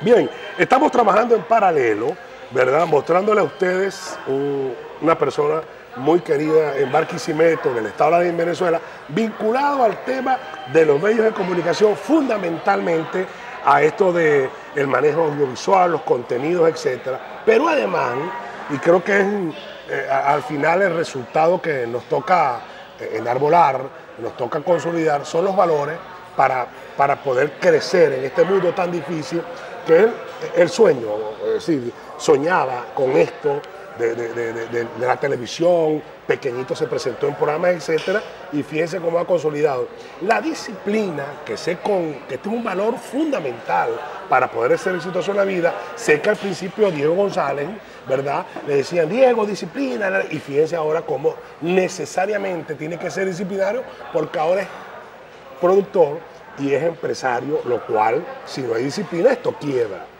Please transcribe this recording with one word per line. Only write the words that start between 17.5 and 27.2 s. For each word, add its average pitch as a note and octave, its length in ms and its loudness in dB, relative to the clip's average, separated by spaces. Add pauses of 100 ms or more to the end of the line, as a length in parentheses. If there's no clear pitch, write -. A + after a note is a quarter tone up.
además, F#3 460 0 (580)
y C#3+ 60 -4
creo E3+ 260 4
que G3+ 160 2
es, G3 80 2
eh, C#3+ 840 -6
a-, C3+ 260 2
al D3 100 -2
final D#3+ 380 0
el F3+ 120 0
resultado D#3+ 680 0
que C#3 240 -4
nos A#2 200 -6
toca, C#3+ 560 0 (400)
eh, G#2+ 140 -8
enarbolar, C3+ 680 4 (420)
nos A2 140 -8
toca B2+ 240 -4
consolidar, D#3+ 680 0
son E3+ 200 0
los F#3+ 100 0
valores D#3+ 400 2 (400)
para, C3 280 2 (320)
para C#3 200 2
poder C#3 420 0